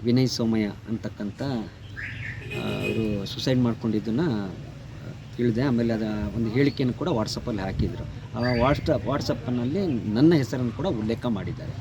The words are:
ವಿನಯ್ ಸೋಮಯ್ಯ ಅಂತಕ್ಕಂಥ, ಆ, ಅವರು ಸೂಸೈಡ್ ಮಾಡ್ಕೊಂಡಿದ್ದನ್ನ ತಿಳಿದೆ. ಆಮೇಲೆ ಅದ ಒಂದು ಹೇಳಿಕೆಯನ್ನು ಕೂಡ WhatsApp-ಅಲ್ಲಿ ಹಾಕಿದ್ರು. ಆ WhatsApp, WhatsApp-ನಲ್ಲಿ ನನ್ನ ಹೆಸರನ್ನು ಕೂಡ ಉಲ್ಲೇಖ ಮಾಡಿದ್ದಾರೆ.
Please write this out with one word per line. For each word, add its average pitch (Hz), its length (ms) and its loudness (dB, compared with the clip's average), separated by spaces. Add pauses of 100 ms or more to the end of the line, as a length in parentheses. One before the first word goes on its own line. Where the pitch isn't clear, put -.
ವಿನಯ್ 123 240 4
ಸೋಮಯ್ಯ 113 440 2 (180)
ಅಂತಕ್ಕಂಥ, 104 520 -6
ಆ, 135 140 -2 (1120)
ಅವರು 104 560 -2
ಸೂಸೈಡ್ 127 340 0
ಮಾಡ್ಕೊಂಡಿದ್ದನ್ನ 113 600 0 (1160)
ತಿಳಿದೆ. 120 240 2
ಆಮೇಲೆ 117 320 2
ಅದ 110 100 0 (320)
ಒಂದು 113 140 0
ಹೇಳಿಕೆಯನ್ನು 131 480 2
ಕೂಡ 147 100 -2
WhatsApp-ಅಲ್ಲಿ 113 540 -2
ಹಾಕಿದ್ರು. 95 420 -2 (360)
ಆ 123 140 2
WhatsApp, 127 540 4
WhatsApp-ನಲ್ಲಿ 123 1040 0
ನನ್ನ 151 200 8
ಹೆಸರನ್ನು 127 380 2
ಕೂಡ 139 160 -2
ಉಲ್ಲೇಖ 113 380 0
ಮಾಡಿದ್ದಾರೆ. 95 560 -2